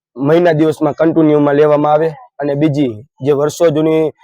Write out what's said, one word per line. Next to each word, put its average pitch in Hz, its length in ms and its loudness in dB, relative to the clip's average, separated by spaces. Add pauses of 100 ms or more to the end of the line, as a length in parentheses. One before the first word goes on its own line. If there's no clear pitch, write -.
(180)
મહિના 165 340 2
દિવસમાં 151 420 -2
કન્ટિન્યુમાં 151 640 2
લેવામાં 151 380 2
આવે 156 160 0 (300)
અને 143 160 -4
બીજી 139 480 -2 (220)
જે 143 60 0
વર્ષો 147 380 0
જૂની, 156 420 -2 (120)